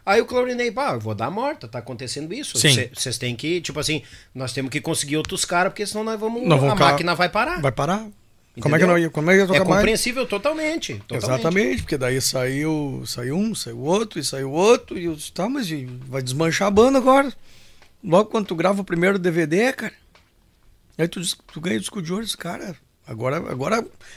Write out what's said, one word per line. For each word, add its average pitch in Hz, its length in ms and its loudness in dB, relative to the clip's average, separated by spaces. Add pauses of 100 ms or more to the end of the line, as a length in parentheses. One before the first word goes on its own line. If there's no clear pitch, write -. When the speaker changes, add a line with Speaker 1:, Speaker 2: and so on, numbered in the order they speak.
Speaker 1:
Aí 202 180 2
o 240 40 2
Claudinei, 247 460 -2
"Pá, 247 220 -2
eu 117 60 -4
vou 107 140 -4
dar 110 140 -4
a 151 40 -4
morta, 262 360 -6
tá 127 100 -12
acontecendo 135 560 -10
isso. 277 240 -8
Speaker 2:
Sim. 147 160 6
Speaker 1:
Cê-, 123 240 0
cês 120 220 -6
têm 120 160 -4
que, 160 260 -4
tipo 147 180 -8
assim, 147 220 -2 (320)
nós 127 200 -8
temos 135 180 -4
que 143 100 -4
conseguir 156 360 -2
outros 165 280 -4
caras, 180 260 2
porque 208 140 -6
senão 214 180 -6
nós 220 160 -4
vamos, 226 220 -4
Speaker 2:
Não 165 160 6
vamos 135 140 4
Speaker 1:
a - 40 0
Speaker 2:
ficar 143 160 6
Speaker 1:
máquina 165 220 2
vai 170 160 2
parar." 254 320 -2
Speaker 2:
Vai 139 100 2
parar. 190 360 -2 (520)
Como 147 160 2
é 160 40 6
que 175 40 4
Speaker 1:
Entendeu? 180 40 6
Speaker 2:
não 175 100 6
ia, 165 140 2
como 156 180 0
é 190 60 8
que 190 60 8
ia 196 60 4
tocar 190 100 4
Speaker 1:
É 190 60 6
Speaker 2:
mais? 185 140 4
Speaker 1:
compreensível 220 480 2
totalmente, 302 720 -2 (120)
totalmente. 117 160 -4 (180)
Speaker 2:
Exatamente, 196 420 2
porque 151 140 -4
daí 127 220 0
saiu, 135 840 -2
saiu 123 320 -4
um, 214 160 0
saiu 117 280 -10
outro, 185 380 0
e 143 40 -4
saiu 135 280 -4
outro, 208 460 4
e 175 80 -6
eu 165 100 -2
disse, - 160 -14
"Tá, 185 160 -4
mas 254 220 -4
e 143 160 -6 (220)
vai 131 160 -4
desmanchar 160 460 0
a - 20 0
banda 247 260 6
agora." 262 340 4 (680)
Logo 196 280 4
quando 220 180 0
tu 180 80 -4
grava 185 260 2
o - 40 -2
primeiro 185 340 2
D 175 100 0
V 165 160 2
D, 202 280 2
cara, - 180 -10 (1080)
aí 160 80 0
tu 175 140 -4
diz, 175 160 -4 (160)
tu 160 80 -12
ganha 185 160 -2
o 220 60 0
disco 196 200 -8
de 160 120 -6
ouro, 214 100 -4
diz, 208 100 -6
"Cara, 175 400 -10 (320)
agora, 127 300 -4 (160)
agora 170 340 -2 (320)